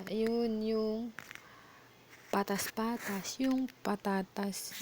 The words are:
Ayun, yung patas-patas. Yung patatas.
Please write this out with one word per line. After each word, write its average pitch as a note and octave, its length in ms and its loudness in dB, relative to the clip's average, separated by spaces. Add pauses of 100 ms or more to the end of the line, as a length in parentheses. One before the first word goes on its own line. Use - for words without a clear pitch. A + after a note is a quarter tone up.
Ayun, A3 560 2
yung A3 480 2 (1200)
patas-patas. G3+ 1120 0
Yung C4 240 4 (160)
patatas. G3 1000 0